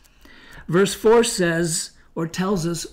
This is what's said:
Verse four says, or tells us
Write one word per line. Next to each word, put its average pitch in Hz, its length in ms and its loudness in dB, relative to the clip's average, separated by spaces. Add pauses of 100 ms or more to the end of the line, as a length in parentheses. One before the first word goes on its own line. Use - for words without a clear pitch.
(680)
Verse 190 260 2
four 233 300 4
says, 170 680 -2 (240)
or 165 140 -4
tells 185 360 -2
us 170 280 -6